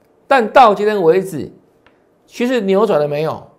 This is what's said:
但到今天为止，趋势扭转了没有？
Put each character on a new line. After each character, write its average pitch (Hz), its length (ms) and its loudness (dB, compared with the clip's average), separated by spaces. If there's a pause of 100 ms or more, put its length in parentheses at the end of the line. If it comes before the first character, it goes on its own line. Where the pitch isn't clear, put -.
(260)
但 240 260 0
到 226 220 6
今 202 120 -4
天 214 140 -2
为 170 220 2
止， 151 280 -10 (760)
趋 - 200 -6
势 254 140 -2
扭 190 240 0
转 151 160 0
了 147 60 0
没 143 160 -6
有？ 127 200 -8 (160)